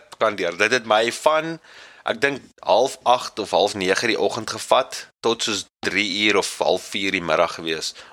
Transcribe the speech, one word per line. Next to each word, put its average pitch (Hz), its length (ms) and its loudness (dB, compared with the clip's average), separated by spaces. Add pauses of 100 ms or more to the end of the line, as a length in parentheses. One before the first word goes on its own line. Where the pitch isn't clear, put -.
(160)
kant 107 240 0
deur. 87 160 -2
Dit 104 160 2
het 117 160 0
my 107 140 4 (100)
van, 156 460 0 (500)
ek 113 140 -2
dink, 139 180 0 (240)
half 117 400 4
agt - 400 0
of - 80 -12
half 101 240 2
nege 95 320 0
die 107 100 0
oggend 107 380 -2
gevat, - 460 0 (180)
tot 113 240 0
soos 101 220 -4 (180)
drie 95 240 0 (160)
uur 101 160 4
of - 80 -2 (160)
half 87 300 0
vier 98 180 -2
die 95 80 0
middag 82 400 0
gewees, 80 320 -6 (200)